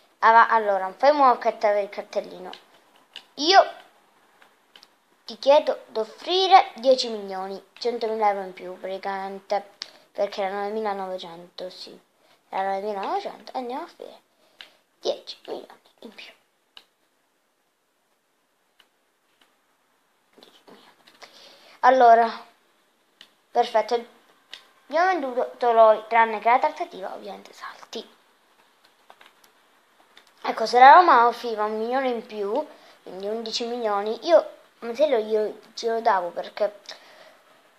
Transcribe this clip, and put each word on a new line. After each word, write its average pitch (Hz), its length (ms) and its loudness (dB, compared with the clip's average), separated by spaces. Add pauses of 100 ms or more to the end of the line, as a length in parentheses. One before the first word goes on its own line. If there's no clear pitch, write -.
(200)
Ah, 220 100 6
va, 226 180 6
allora, 196 480 0
fai 269 140 4
un'offerta 240 600 2
per 208 120 0
il 196 60 -6
cartellino. 185 640 -10 (840)
Io 339 400 2 (1500)
ti 226 140 -18
chiedo 277 500 2
d'offrire 359 880 2
dieci 254 320 2
milioni, 196 560 -10 (100)
centomila 226 540 -2
euro 202 140 -2
in 185 100 -12
più, 185 260 -16
praticamente, 196 960 -8 (400)
perché 202 300 -6
era 190 120 -4
novemilanovecento, 190 1120 -8
sì. - 320 -20 (480)
Era 196 220 -4
novemilanovecento, 208 840 -8
andiamo 262 260 -8
a - 20 -12
offrire - 360 -20 (800)
dieci - 360 -10 (100)
milioni - 340 -16 (200)
in 226 140 -20
più. - 180 -20 (4000)
Dieci - 320 -20
milioni. - 240 -20 (880)
Allora, 233 640 4 (1040)
perfetto. 233 680 -2 (680)
Abbiamo 339 240 0
venduto 262 460 -4
Toloi, 226 500 4
tranne 226 320 0
che 220 120 0
la 254 80 4
trattativa 247 560 -6
ovviamente 202 400 -18
salti. - 520 -18 (2250)
Ecco, 226 240 -4
se 226 120 2
la 262 140 10
Roma 311 360 8
offriva 220 360 -6
un 214 140 -6
milione 254 300 -4
in 233 180 -8
più, 208 260 -8 (500)
quindi 190 240 -14
undici 220 380 -8
milioni, 220 640 -4
io, 330 300 2 (240)
ma 233 140 -10
se 277 120 0
lo, 269 100 0
io 214 440 -4 (140)
glielo 226 280 -6
davo, 190 260 0
perché 185 520 -8 (1000)